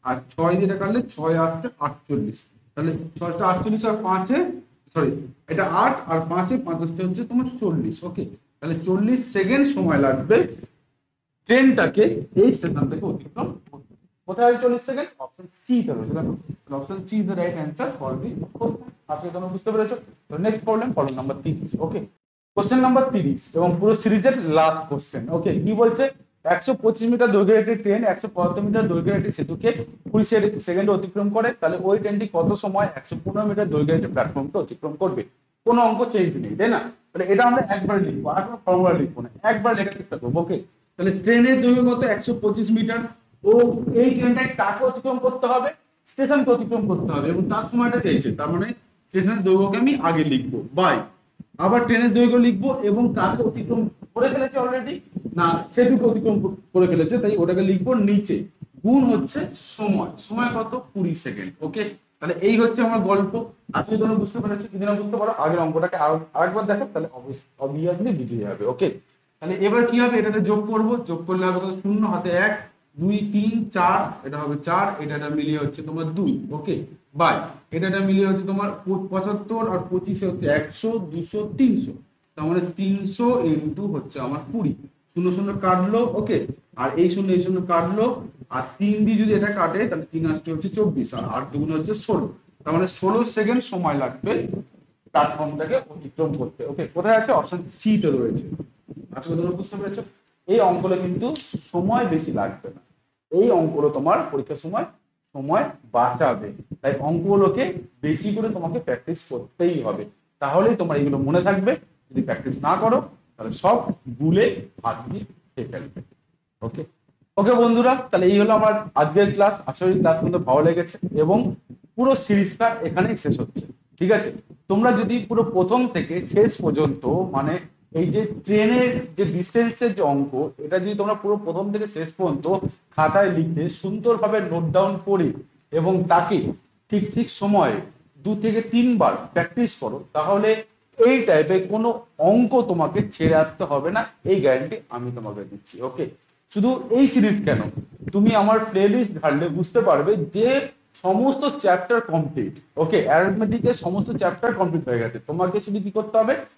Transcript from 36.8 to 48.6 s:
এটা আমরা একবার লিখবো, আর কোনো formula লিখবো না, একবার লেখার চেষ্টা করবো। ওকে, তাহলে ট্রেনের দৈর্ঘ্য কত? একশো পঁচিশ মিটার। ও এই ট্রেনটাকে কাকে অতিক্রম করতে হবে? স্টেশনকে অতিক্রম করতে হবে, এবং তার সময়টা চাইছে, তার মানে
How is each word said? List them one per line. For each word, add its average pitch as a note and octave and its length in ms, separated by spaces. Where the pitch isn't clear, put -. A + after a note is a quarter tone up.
এটা G#3+ 100
আমরা B3 180
একবার G3 400
লিখবো, D3 280
আর D#3 120
কোনো A#3 240
formula F3+ 280
লিখবো C#3 280
না, A#2 80
একবার A3 320
লেখার G3 180
চেষ্টা - 240
করবো। B2 240
ওকে, E3+ 160
তাহলে F#3+ 160
ট্রেনের A#3 500
দৈর্ঘ্য B3 340
কত? A#3+ 80
একশো A#3+ 380
পঁচিশ G#3 300
মিটার। A3+ 280
ও G3+ 80
এই B3 220
ট্রেনটাকে B3 380
কাকে G#3 320
অতিক্রম B3+ 340
করতে B3+ 280
হবে? B3+ 220
স্টেশনকে C4+ 440
অতিক্রম A3+ 360
করতে F#3 260
হবে, C#3+ 160
এবং F3 200
তার G#3+ 220
সময়টা A#3+ 280
চাইছে, - 320
তার D3 180
মানে F3 160